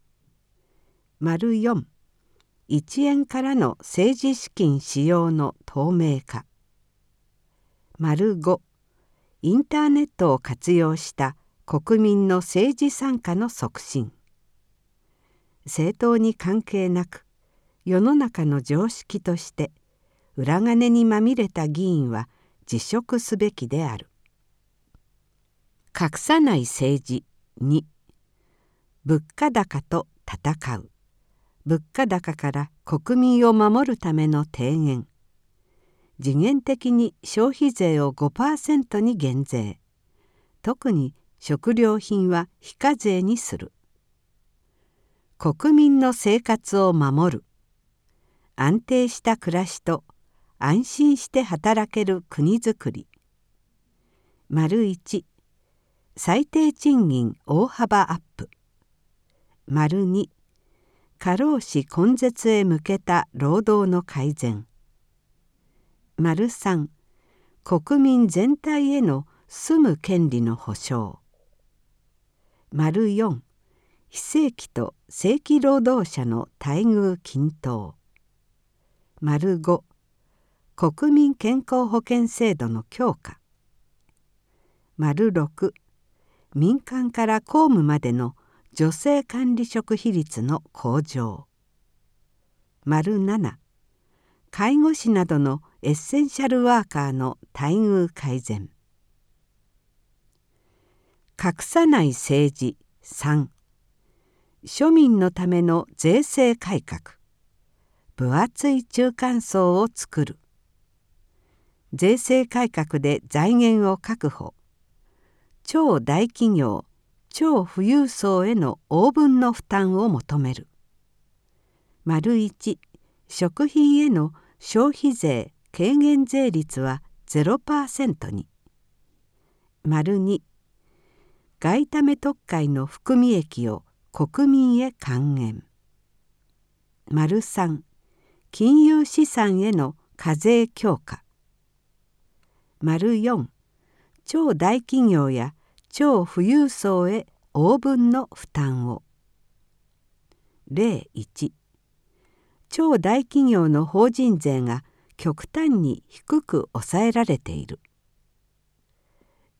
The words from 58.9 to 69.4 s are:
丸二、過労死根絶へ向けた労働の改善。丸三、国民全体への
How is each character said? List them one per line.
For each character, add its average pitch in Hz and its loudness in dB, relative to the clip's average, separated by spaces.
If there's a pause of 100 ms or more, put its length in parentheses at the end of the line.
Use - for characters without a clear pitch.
丸 151 0
二、 185 -2 (920)
過 180 0
労 285 0
死 - -4 (100)
根 214 4
絶 240 -2
へ 214 2
向 170 2
け 196 -4
た 175 -2
労 147 0
働 208 2
の 180 0
改 147 -4
善。 113 -6 (1500)
丸 165 0
三、 170 -4 (720)
国 185 0
民 254 4
全 214 0
体 285 -2
へ 285 0
の 147 0 (200)